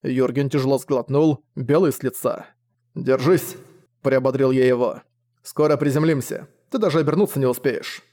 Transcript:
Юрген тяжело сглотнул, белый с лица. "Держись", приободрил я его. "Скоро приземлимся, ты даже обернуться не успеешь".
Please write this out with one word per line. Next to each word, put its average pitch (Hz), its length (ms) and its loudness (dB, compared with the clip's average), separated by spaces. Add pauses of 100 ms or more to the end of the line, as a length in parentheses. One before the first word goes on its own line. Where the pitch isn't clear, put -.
Юрген 127 480 -2
тяжело 135 260 0
сглотнул, 139 640 0 (120)
белый 143 360 2
с - 120 -8
лица. - 420 -4 (480)
"Держись", 131 640 0 (440)
приободрил 131 500 2
я 131 140 4
его. 123 360 0 (400)
"Скоро 151 360 0
приземлимся, 147 680 -2 (220)
ты 269 80 -4
даже 170 220 2
обернуться 156 400 0
не 135 60 0
успеешь". - 680 -4